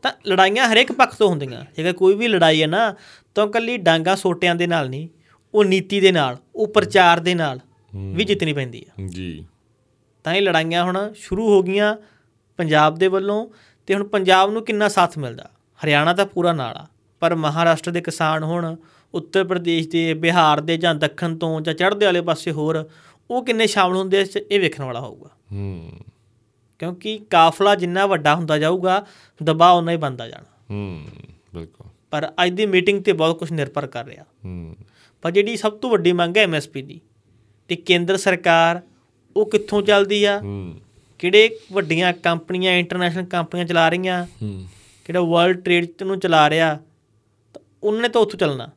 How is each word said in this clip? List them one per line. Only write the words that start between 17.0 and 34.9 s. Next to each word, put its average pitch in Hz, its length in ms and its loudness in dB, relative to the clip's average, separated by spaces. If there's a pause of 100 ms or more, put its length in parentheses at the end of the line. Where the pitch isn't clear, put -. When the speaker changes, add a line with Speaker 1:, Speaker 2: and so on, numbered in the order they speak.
Speaker 1:
ਪਰ 170 160 0
ਮਹਾਰਾਸ਼ਟਰ 160 560 0
ਦੇ 170 100 -2
ਕਿਸਾਨ 160 420 -2
ਹੋਣ, 165 320 -4 (380)
ਉੱਤਰ 185 300 -2
ਪ੍ਰਦੇਸ਼ 170 460 -2
ਦੇ, 165 240 0
ਬਿਹਾਰ 156 480 2
ਦੇ 160 160 -2
ਜਾਂ 165 180 0
ਦੱਖਣ 156 420 -4
ਤੋਂ 160 240 -4
ਜਾਂ 160 120 -4
ਚੜ੍ਹਦੇ 196 320 0
ਵਾਲੇ 175 160 2
ਪਾਸੇ 170 300 -4
ਹੋਰ, 156 380 -4 (420)
ਉਹ 240 140 -4
ਕਿੰਨੇ 226 220 0
ਸ਼ਾਮਲ 190 280 0
ਹੁੰਦੇ 190 260 0
ਇਸ 196 80 -2
'ਚ, 196 100 -6 (120)
ਇਹ 202 80 2
ਵੇਖਣ 151 240 -2
ਵਾਲਾ 123 160 -8
ਹੋਊਗਾ। - 300 -16 (220)
Speaker 2:
ਹੂੰ। 98 380 -10 (920)
Speaker 1:
ਕਿਉਂਕਿ 180 400 -10 (100)
ਕਾਫਲਾ 180 460 4
ਜਿੰਨਾ 180 300 -2
ਵੱਡਾ 156 300 2
ਹੁੰਦਾ 156 220 -2
ਜਾਊਗਾ, 185 480 0 (380)
ਦਬਾਅ 165 300 6
ਉਨਾ 170 180 2
ਹੀ 170 60 -2
ਬਣਦਾ 127 300 -8
ਜਾਣਾ। - 440 -20
Speaker 2:
ਹੂੰ, 98 300 -10 (540)
ਬਿਲਕੁਲ। - 320 -18 (240)
Speaker 1:
ਪਰ 151 200 -4 (140)
ਅੱਜ 180 80 0
ਦੀ 208 120 -2
ਮੀਟਿੰਗ 196 340 2
'ਤੇ 196 140 0
ਬਹੁਤ 165 260 0
ਕੁਛ 165 120 -8
ਨਿਰਭਰ 143 360 -6
ਕਰ 120 180 -12
ਰਿਹਾ। - 180 -20 (220)
Speaker 2:
ਹੂੰ। 87 300 -14 (460)